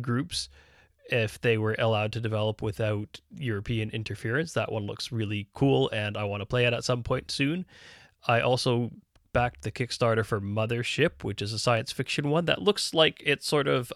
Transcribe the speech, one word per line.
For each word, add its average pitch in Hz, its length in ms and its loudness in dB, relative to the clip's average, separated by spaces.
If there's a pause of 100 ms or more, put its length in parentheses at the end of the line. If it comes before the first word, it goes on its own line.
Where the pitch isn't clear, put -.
groups 123 480 -4 (600)
if 113 300 0
they 117 140 4
were 107 220 0
allowed 110 340 2
to 117 80 -6
develop 107 440 -2
without 107 560 -2 (180)
European 110 540 -2
interference. 113 600 -4
That 110 180 0
one 107 160 -4
looks - 240 -8
really 107 420 -2
cool, 135 380 4
and 104 260 -4
I 104 60 -4
want 101 180 -4
to - 60 -8
play 123 180 2
it 120 80 4
at 113 100 -4
some 123 200 0
point - 260 -4
soon. 156 340 -2 (640)
I 120 140 4
also 123 480 2 (420)
backed 120 300 0
the 110 100 -4
Kickstarter 117 540 0
for 104 160 -2
Mothership, 117 840 0
which 101 200 -4
is 107 100 -6
a 104 60 -4
science 117 320 2
fiction 143 400 -2
one 165 140 2
that - 180 0
looks - 280 2
like 160 320 4
it's 143 220 0
sort 143 220 2
of, 135 280 0